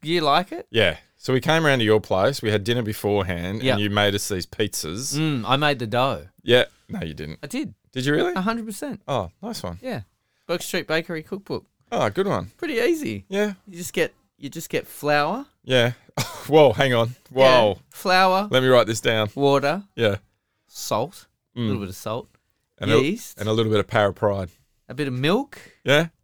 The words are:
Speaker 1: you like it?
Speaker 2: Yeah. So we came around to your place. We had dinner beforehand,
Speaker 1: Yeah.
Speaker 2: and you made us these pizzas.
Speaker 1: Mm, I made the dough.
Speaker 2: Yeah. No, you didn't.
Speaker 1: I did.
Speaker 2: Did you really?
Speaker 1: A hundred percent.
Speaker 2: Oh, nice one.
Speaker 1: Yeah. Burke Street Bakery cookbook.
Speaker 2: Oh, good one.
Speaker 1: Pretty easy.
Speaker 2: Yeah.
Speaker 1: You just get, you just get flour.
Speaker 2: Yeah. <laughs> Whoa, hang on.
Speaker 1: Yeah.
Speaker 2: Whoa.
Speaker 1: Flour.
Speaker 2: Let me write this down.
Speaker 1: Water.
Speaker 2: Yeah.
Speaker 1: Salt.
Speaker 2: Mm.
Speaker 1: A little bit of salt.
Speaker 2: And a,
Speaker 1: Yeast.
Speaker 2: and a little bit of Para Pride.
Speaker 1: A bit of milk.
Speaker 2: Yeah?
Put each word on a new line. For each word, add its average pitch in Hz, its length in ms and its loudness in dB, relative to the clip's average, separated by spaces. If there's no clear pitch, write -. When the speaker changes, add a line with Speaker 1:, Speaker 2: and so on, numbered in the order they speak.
Speaker 1:
you 165 180 -2
like 156 320 0
it? 339 180 -12
Speaker 2:
Yeah. 101 260 2
So - 160 -4
we 131 80 2
came 160 260 2
around 139 140 4
to 113 40 0
your 107 160 4
place. 104 420 0
We 107 80 0
had 104 140 0
dinner 120 180 -2
beforehand, 101 800 -4
Speaker 1:
Yeah. 127 120 0
Speaker 2:
and 104 80 0
you 104 80 0
made 101 240 2
us 101 140 -4
these 92 180 -4
pizzas. 107 720 -6
Speaker 1:
Mm, 147 280 -2
I 127 100 2
made 143 240 0
the 120 60 -6
dough. 117 400 -2
Speaker 2:
Yeah. 120 220 4
No, - 140 -8
you 80 120 -8
didn't. 76 280 -12
Speaker 1:
I 151 60 -14
did. 240 260 -8
Speaker 2:
Did 127 140 -6
you 147 60 2
really? 349 220 0
Speaker 1:
A 190 60 -2
hundred 226 260 -4
percent. 226 420 -12
Speaker 2:
Oh, 107 220 -2
nice 226 200 -10
one. 87 200 -8
Speaker 1:
Yeah. 214 200 -8
Burke 175 160 -4
Street - 240 -6
Bakery 160 360 -4
cookbook. - 440 -10
Speaker 2:
Oh, 147 200 0
good 185 180 -2
one. 104 280 -4
Speaker 1:
Pretty 311 180 -6
easy. 233 540 -2
Speaker 2:
Yeah. 202 260 -2
Speaker 1:
You 185 100 -18
just 175 160 -12
get, - 220 -2
you 139 120 -14
just 160 220 -14
get - 160 -4
flour. 147 600 -2
Speaker 2:
Yeah. 127 280 2
<laughs> - 300 -8
Whoa, 139 260 8
hang 135 220 2
on. 117 140 2
Speaker 1:
Yeah. 131 280 8
Speaker 2:
Whoa. 101 160 2
Speaker 1:
Flour. 190 600 2
Speaker 2:
Let 127 120 4
me 131 60 2
write 120 180 8
this 110 140 -2
down. 110 340 0
Speaker 1:
Water. 139 480 2
Speaker 2:
Yeah. 107 200 2
Speaker 1:
Salt. - 580 -6
Speaker 2:
Mm. 120 40 -10
Speaker 1:
A - 60 -
little 120 140 -2
bit 98 80 -8
of 92 80 -12
salt. 113 320 -10
Speaker 2:
And - 140 -4
a, 151 80 6
Speaker 1:
Yeast. 175 400 -6
Speaker 2:
and 104 80 -4
a 110 40 0
little 110 200 0
bit 104 80 2
of 98 80 -2
Para 104 240 2
Pride. 98 380 -2
Speaker 1:
A 131 60 -14
bit 139 140 -4
of 127 60 -6
milk. 170 440 0
Speaker 2:
Yeah? 151 240 2